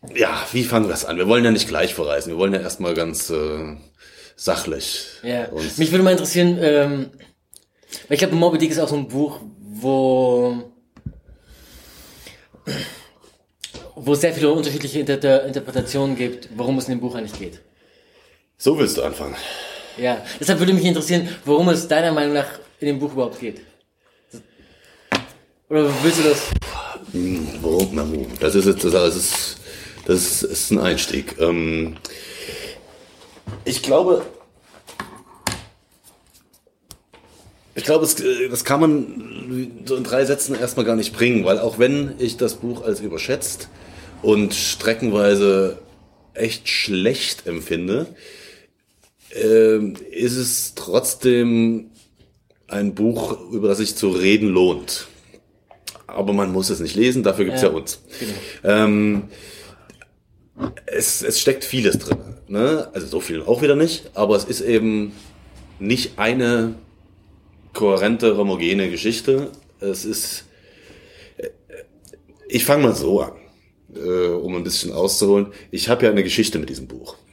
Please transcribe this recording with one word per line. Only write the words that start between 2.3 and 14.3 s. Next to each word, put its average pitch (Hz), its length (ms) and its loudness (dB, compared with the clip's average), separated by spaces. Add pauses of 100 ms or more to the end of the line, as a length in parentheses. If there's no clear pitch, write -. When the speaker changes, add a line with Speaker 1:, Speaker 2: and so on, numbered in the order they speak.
Speaker 1:
Wir 82 60 -6
wollen 98 160 2
ja 95 80 0
erstmal 87 340 -4
ganz, 82 340 -4
äh, 76 460 -4 (600)
sachlich - 720 -6 (140)
Speaker 2:
Ja. 120 280 -6
Speaker 1:
uns - 280 -8
Speaker 2:
Mich 160 140 0
würde 185 120 4
mal 185 80 6
interessieren, 175 480 2
ähm, 143 500 2 (960)
weil 147 80 0
ich 151 40 0
glaube, 185 160 2
Moby 170 220 4
Dick 160 140 2
ist 160 80 -2
auch 156 100 2
so 151 60 0
ein 139 140 -4
Buch, 143 320 -2 (180)
wo, 123 1120 0 (3250)
wo 139 180 0
es 143 80 2
sehr 165 120 2